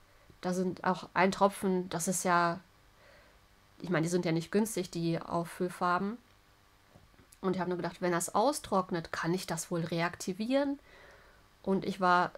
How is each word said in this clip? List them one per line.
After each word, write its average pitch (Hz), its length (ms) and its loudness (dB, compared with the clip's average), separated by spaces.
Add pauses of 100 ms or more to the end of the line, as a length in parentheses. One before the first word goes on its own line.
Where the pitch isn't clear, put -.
(400)
da 180 120 -2
sind 180 320 -2
auch 180 300 0
ein 185 160 6
Tropfen", 190 580 2
das 165 200 -2
ist 185 160 -2
ja, 175 360 4 (1200)
ich 165 100 -8
meine, 160 120 2
die 165 80 0
sind 180 140 2
ja 170 80 2
nicht 165 180 -2
günstig, 196 400 0
die 165 300 0
Auffüllfarben. 180 1000 -2 (1300)
Und 185 100 2
ich 185 60 -4
habe 175 80 -4
nur 180 80 -2
gedacht, 185 240 -6
wenn 180 120 0
das 175 220 -2
austrocknet, 196 800 0
kann 165 220 0
ich 185 120 -4
das - 240 -6
wohl 170 120 -2
reaktivieren? 202 960 -2 (840)
Und 190 220 0
ich 196 160 -4
war 180 380 4